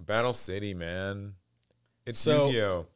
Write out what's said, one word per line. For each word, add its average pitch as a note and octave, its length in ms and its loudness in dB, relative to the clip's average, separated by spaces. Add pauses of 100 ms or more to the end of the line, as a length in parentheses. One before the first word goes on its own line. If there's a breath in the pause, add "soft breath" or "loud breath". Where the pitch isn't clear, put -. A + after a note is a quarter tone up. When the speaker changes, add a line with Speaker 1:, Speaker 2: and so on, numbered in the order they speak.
Speaker 1:
Battle A2+ 340 0
City, G2+ 400 -4
man. G2 600 -6 (720)
It's A#2 120 -4
Speaker 2:
So, D3+ 280 6
Speaker 1:
Yu-Gi-Oh! G2+ 500 2